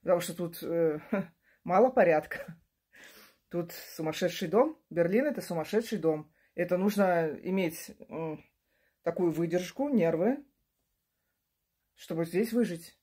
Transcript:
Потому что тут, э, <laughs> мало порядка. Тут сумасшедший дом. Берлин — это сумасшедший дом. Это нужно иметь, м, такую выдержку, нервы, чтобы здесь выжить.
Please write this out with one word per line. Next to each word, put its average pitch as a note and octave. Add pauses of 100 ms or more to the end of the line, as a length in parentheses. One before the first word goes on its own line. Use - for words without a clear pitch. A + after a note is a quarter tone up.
Потому F3
что E3+
тут, E3+
э, D#3+ (120)
<laughs> G3 (300)
мало F#3+
порядка. E3+ (920)
Тут E3+
сумасшедший E3
дом. B3 (120)
Берлин — F3+
это A#3+
сумасшедший G#3
дом. D#3 (220)
Это F3+
нужно F#3
иметь, F#3 (140)
м, D#3 (560)
такую E3+
выдержку, F3
нервы, G#3 (1500)
чтобы E3
здесь G3+
выжить. F3+